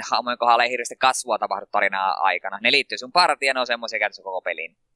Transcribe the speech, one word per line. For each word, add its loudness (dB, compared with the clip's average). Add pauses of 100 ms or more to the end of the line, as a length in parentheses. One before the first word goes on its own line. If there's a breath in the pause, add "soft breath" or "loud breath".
(120)
hahmojen -2
kohdalla 4
ei 2
hirveästi -6
kasvua 0
tapahdu -4
tarinaa 0
aikana. -2
Ne 2
liittyy 0
sun -14
partiin, 2
ja 4
ne -2
on 0
semmosia -4
käytössä -2
koko -6
pelin. -8 (180)